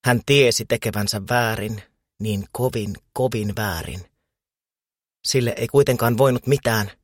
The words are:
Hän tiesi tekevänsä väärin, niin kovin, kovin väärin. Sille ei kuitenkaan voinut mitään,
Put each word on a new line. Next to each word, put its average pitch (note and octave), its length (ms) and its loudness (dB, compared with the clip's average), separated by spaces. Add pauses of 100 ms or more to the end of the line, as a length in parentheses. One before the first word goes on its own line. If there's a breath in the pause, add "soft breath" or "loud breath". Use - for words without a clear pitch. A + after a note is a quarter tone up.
Hän A#2+ 200 2
tiesi C3+ 400 4
tekevänsä G#2 640 -2
väärin, A2 540 -2 (360)
niin G#2 320 -4
kovin, A2+ 440 -4 (180)
kovin A2 420 -2
väärin. F#2 560 -6 (1160)
Sille A#2+ 300 0
ei A2+ 100 -4
kuitenkaan A#2+ 500 2
voinut B2+ 300 2
mitään, A2+ 440 0 (120)